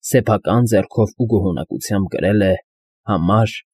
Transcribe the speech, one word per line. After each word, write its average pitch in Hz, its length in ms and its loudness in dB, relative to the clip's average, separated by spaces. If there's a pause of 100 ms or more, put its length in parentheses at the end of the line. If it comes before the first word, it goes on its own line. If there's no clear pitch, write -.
սեփական 113 640 2
ձեռքով 104 460 0
ու 123 120 -4
գոհունակությամբ 95 840 -2
գրել 104 320 0
է 95 120 2 (520)
համար 104 480 0 (180)